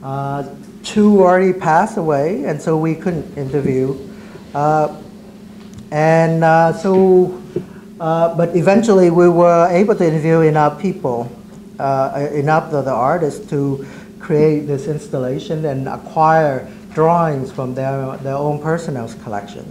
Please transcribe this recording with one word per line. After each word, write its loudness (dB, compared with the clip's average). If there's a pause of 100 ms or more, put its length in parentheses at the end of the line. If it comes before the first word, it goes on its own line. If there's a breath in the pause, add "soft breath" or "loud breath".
Uh, -6 (400)
two 4
already 4
passed 0
away, -2
and -4
so 0
we 0
couldn't -6
interview. -2 (560 loud breath)
Uh, 0 (1000)
and, 2
uh, 4
so, 2 (600 loud breath)
uh, 0
but -2
eventually 4
we 6
were 6
able 2
to 0
interview 2
enough 2
people, -4 (480)
uh, -2
enough 0
of -2
the -4
artists -2
to -4 (340 loud breath)
create 0
this -6
installation -6
and -6
acquire 0 (260 loud breath)
drawings 0
from -8
their, -6
their -8
own -4
personnel's -6
collection. -10